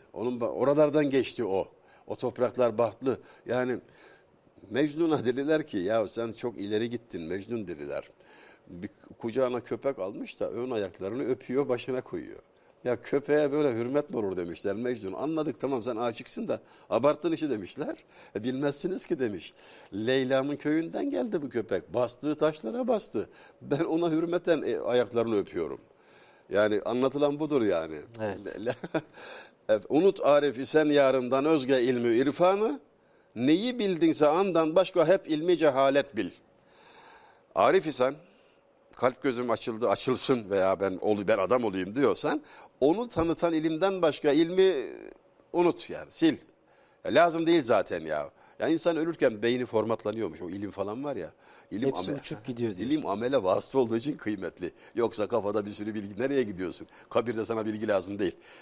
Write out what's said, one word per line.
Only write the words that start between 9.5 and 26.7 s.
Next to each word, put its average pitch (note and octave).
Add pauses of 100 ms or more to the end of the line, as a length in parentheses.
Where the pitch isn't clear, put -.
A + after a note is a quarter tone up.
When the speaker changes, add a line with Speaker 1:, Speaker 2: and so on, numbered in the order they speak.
Speaker 1:
köpek B2+
almış A#2
da F#2
ön B2
ayaklarını G#2
öpüyor, B2+
başına B2
koyuyor. C#2+ (460)
Ya B2
köpeğe C#3+
böyle D3
hürmet C3
mi -
olur G2
demişler F2+
Mecnun. A2+
"Anladık, D3+
tamam, C3
sen A#2
aşıksın A#2+
da A#2 (300)
abarttın C#3+
işi." D3+
demişler. G#2+ (400)
"E, G#2
bilmezsiniz C#3+
ki." E3+
demiş. G#2 (420)
"Leyla'mın C3
köyünden E3
geldi A3+
bu C3+
köpek. G2+
Bastığı C#3+
taşlara A3
bastı. F#3+ (340)
Ben C#3
ona E3
hürmeten, E3
e, G#2+
ayaklarını A2+
öpüyorum." E2+ (720)
Yani G#2